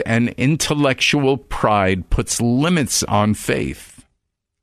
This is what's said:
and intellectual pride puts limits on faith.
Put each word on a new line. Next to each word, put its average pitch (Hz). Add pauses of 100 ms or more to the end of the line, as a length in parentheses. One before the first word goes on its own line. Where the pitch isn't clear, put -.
and 113
intellectual 139
pride 98
puts -
limits 131
on 104
faith. - (580)